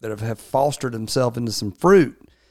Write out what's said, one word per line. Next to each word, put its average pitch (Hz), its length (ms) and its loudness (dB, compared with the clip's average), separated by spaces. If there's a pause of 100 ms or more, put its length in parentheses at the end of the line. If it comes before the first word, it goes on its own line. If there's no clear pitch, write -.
that 113 100 -10
have, 107 100 -8
have 113 180 -6
fostered 139 540 -4
themselves 117 460 -4
into 117 140 -4
some 101 200 -6
fruit. 175 480 4 (300)